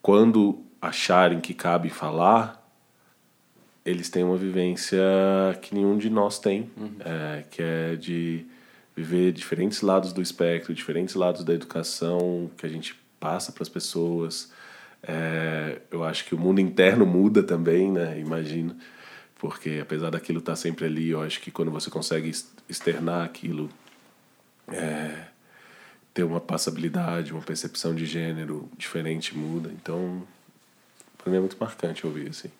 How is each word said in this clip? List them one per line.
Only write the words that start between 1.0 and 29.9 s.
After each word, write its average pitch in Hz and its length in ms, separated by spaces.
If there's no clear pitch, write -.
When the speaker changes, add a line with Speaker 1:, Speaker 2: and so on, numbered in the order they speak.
Speaker 1:
que 90 140
cabe 87 360
falar, 87 720
eles 87 240
têm 90 140
uma 90 140
vivência 92 640
que - 140
nenhum 101 220
de 107 120
nós 104 300
tem, 104 380
Speaker 2:
Uhum. 107 240
Speaker 1:
é, 76 480
que - 120
é 82 340
de 85 500
viver 87 380
diferentes 92 480
lados 95 320
do 92 80
espectro, 85 520
diferentes 82 420
lados 90 280
da 85 100
educação 85 1040
que - 80
a 78 40
gente 80 260
passa - 320
pras - 160
pessoas. 85 840
É, 80 760
eu 85 120
acho 82 220
que 87 100
o - 40
mundo 95 220
interno 95 440
muda 98 380
também, 87 480
né? 82 280
Imagino. 80 560
Porque - 440
apesar 78 300
daquilo 82 300
tá 82 140
sempre 82 300
ali, 80 240
eu 78 120
acho 80 200
que - 100
quando 80 200
você 76 180
consegue 80 380
ex-, - 260
externar 85 560
aquilo, 76 440
é, 78 540
ter 90 100
uma 82 160
passabilidade, 82 960
uma 78 80
percepção 82 540
de 80 100
gênero 80 720
diferente 80 580
muda. 80 380
Então, 90 480